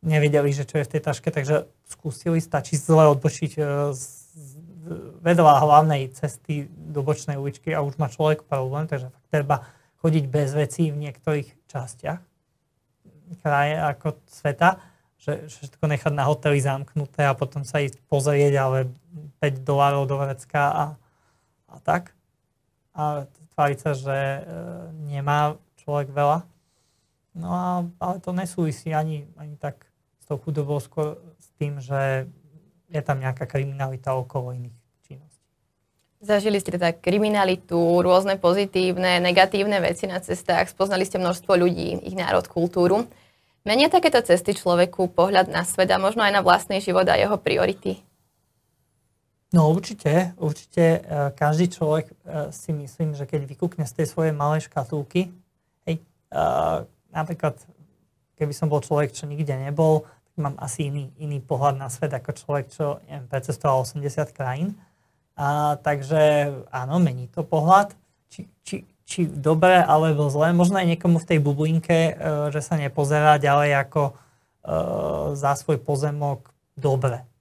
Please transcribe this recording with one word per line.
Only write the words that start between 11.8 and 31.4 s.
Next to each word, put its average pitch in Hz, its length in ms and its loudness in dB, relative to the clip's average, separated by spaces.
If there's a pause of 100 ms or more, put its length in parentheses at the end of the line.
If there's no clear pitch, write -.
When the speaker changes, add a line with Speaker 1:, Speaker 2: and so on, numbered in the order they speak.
Speaker 1:
kraje, 147 320 0
ako 151 480 -4
sveta, 170 560 0 (400)
že, 151 320 -8
že - 80 -20
všetko - 240 -12
nechať 151 320 0
na 139 80 0
hoteli 143 400 0
zamknuté 139 640 -4
a 135 80 0
potom 139 240 -6
sa 143 240 -2
ísť 131 240 -10
pozrieť, 143 480 2
ale 131 220 0 (580)
päť 139 240 -2
dolárov 139 480 2
do 139 80 -2
vrecka 139 560 -2
a, - 120 -2 (840)
a - 160 -20
tak. 175 320 -2 (800)
A 147 320 -4 (240)
tváriť 143 320 0
sa, 151 80 -2
že, 135 240 -6
e, 139 240 -4 (720)
nemá 147 480 -2 (240)
človek 147 240 -4
veľa. 143 400 0 (880)
No 170 160 -8
a, 180 320 -2 (160)
ale 180 240 -4
to 180 80 -8
nesúvisí 170 640 -4
ani, 151 400 -4
ani 151 240 -18
tak - 240 -12 (340)
s - 60 -20
tou 147 160 -6
chudobou, 147 400 -4
skôr 151 400 -8 (160)
s - 240 -20